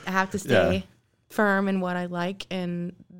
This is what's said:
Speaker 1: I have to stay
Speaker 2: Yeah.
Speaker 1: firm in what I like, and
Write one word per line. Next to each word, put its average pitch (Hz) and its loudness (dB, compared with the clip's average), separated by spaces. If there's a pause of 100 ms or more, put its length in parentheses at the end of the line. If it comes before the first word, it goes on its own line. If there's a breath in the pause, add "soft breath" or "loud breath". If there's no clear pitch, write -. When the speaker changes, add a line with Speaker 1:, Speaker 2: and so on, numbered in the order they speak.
Speaker 1:
I 185 -4
have 190 0
to 196 -4
stay 92 4
Speaker 2:
Yeah. 95 -2 (480)
Speaker 1:
firm 202 2
in 190 0
what 180 -2
I 180 -2
like, 175 -6
and 175 -4 (260)